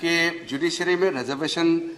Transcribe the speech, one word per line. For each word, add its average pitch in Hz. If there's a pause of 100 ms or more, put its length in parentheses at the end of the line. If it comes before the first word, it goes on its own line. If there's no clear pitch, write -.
कि 170
जुडिशरी 170
में 185
रिजर्वेशन 156 (180)